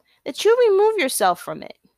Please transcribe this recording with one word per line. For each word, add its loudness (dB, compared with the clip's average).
that -6
you 4
remove 2
yourself -2
from -12
it -20